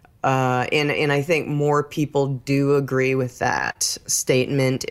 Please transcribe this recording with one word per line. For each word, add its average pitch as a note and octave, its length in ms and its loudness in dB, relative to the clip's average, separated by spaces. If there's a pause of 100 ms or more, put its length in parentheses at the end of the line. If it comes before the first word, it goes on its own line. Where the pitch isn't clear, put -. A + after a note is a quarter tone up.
(220)
Uh, B2+ 500 2
and, D3 180 2
and C#3+ 220 0
I C#3+ 100 2
think D3+ 260 0
more D3 360 0
people C#3+ 440 -2
do C#3 480 0
agree C3 380 0
with B2+ 240 -4
that - 580 -2 (100)
statement. C3 840 0